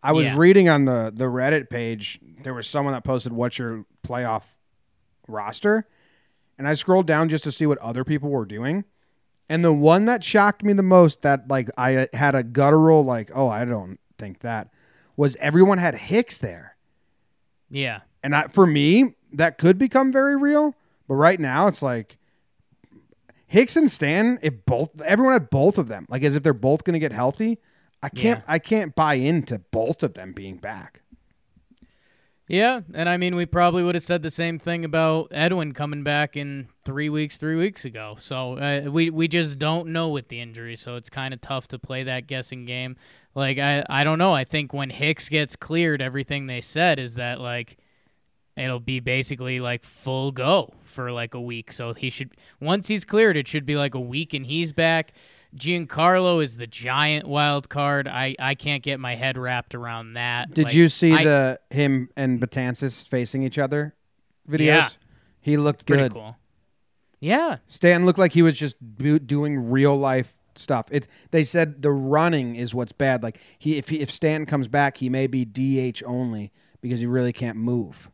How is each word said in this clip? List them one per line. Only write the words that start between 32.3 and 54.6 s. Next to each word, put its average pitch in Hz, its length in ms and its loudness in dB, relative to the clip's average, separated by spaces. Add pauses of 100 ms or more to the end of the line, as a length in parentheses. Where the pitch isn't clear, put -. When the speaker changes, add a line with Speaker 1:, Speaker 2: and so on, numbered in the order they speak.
Speaker 2:
Yeah, 226 340 0 (120)
and 165 160 -2
I 180 80 0
mean, 180 180 -2
we 175 120 -2
probably 175 340 2
would 175 140 0
have 170 80 -4
said 175 180 -2
the 156 80 -6
same 165 300 -6
thing 170 260 -6
about 160 460 0
Edwin 160 420 -2
coming 147 300 -8
back 147 340 -2
in 139 300 -10 (160)
three 143 260 -4
weeks, 151 280 -4
three 156 180 -4
weeks 175 300 -2
ago. 110 340 -14
So, 127 400 -8
uh, 143 320 -4
we, 165 180 2
we 160 180 -2
just 156 300 -2
don't 160 300 -2
know 165 220 -4
with 143 180 -6
the 117 120 -14
injury, 117 360 -14
so 123 220 -14
it's 117 120 -16
kinda 135 280 -10
tough 131 320 -8
to 127 100 -14
play 131 240 -10
that 127 240 -8
guessing 127 380 -12
game. 127 320 -10 (360)
Like, 135 240 -2
I, 143 320 0
I 139 140 0
don't 156 160 0
know. 185 140 4
I 135 100 0
think 147 300 -6
when 139 180 -8
Hicks 151 380 -4
gets 151 260 -2
cleared, 160 460 -2
everything 135 440 -6
they 123 160 -10
said 160 380 0
is 120 160 -10
that, 123 240 -8
like, 120 380 -10 (800)
it'll 127 220 -6
be 127 200 -6
basically, 127 600 -4
like, 123 240 -6
full 135 480 -6
go 135 420 0 (100)
for, 123 280 -12
like, 120 220 -8
a 123 80 -10
week. 120 300 -12
So 117 220 -10
he 131 160 -6
should, 131 260 -14 (240)
once 180 280 -2
he's 214 180 -4
cleared, 208 320 4
it 143 100 -4
should 147 180 -6
be, 147 100 -2
like, 143 200 -2
a 131 40 -4
week 127 340 -8
and 135 120 -8
he's 156 280 -4